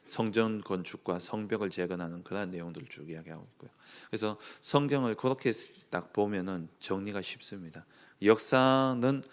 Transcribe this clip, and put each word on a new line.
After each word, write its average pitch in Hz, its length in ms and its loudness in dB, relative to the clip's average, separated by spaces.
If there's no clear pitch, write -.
성전 110 560 0
건축과 92 580 -4
성벽을 104 520 -4
재건하는 87 520 -4
그러한 95 280 -6
내용들을 87 380 -10
쭉 78 220 -14
이야기하고 80 420 -12
있고요. - 180 -20
그래서 107 300 -2
성경을 139 560 2
그렇게 131 360 0
딱 87 220 -6
보면은 95 560 0
정리가 98 440 -4
쉽습니다. 82 640 -12
역사는 131 1000 6